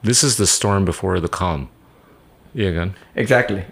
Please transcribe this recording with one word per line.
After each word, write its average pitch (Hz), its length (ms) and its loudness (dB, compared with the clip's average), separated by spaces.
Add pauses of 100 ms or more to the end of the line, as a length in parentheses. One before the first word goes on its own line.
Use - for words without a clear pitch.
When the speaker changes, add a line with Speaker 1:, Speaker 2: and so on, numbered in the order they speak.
Speaker 1:
This 117 220 2
is 135 140 0
the 104 100 2
storm 98 380 2
before 92 340 0
the 85 100 -2
calm. 82 400 -2 (840)
Iya 98 220 0
kan? 85 140 -2 (240)
Speaker 2:
Exactly. 107 600 0